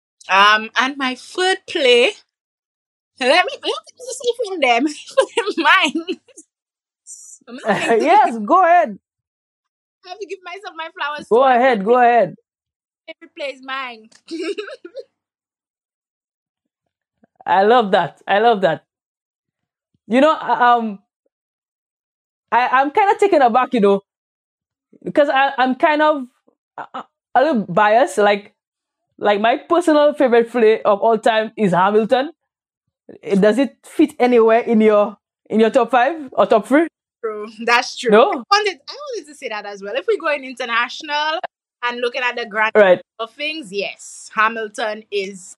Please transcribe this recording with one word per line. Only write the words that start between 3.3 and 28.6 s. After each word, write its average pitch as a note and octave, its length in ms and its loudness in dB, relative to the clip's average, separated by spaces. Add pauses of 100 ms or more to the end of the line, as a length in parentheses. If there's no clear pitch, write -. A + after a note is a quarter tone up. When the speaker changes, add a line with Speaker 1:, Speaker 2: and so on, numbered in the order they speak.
Speaker 1:
me, C5 60 -10 (120)
let - 0 -
me E4+ 80 -6 (400)
see A#4+ 220 -6 (120)
from F#4+ 140 -8
them, B3 240 0 (400)
<laughs> - 340 -6
mine. E4 600 0 (1300)
Mine. A#3 540 -2
Speaker 2:
<laughs> - 0 -
Yes, E4 380 4
go C#4 240 2
ahead. E4 360 2 (1080)
Speaker 1:
I F4+ 40 -18
have G4 100 -16
to G4 60 -12
give F#4 180 -12
myself F4+ 320 -16
my D#4+ 180 -12
flowers D4 360 -10
Speaker 2:
Go A3 80 2
Speaker 1:
too. C4 60 4
Speaker 2:
ahead, B3 420 2
go A#3+ 120 2
ahead. A#3 380 2 (760)
Speaker 1:
Every E4 280 -20
play C#4 160 -10
is C4 100 -20
mine. B3 460 -12 (200)
<laughs> D#4+ 100 -12 (3000)
Speaker 2:
I F#3+ 180 2
love A3 280 2
that. F3 360 -2
I G3 120 0
love A3 220 2
that. D#3+ 220 -2 (1200)
You A#3+ 140 0
know, D#4 120 4
I, A#3+ 400 0
um, A3 260 -2 (1500)
I, A#3+ 160 0
I'm C#4 240 0
kinda G#4 280 2
taken F#4 220 2
aback, B3 320 2
you A#3+ 60 0
know, G3 220 2 (1040)
because D4 260 0
I, C4+ 280 0
I'm B3+ 180 0
kind D4+ 260 0
of D4+ 260 0 (500)
a, - 160 -14
a, B3+ 120 -14 (300)
a B3+ 80 4
little C4+ 260 0
biased. G#3+ 480 2
Like, G3+ 360 0 (640)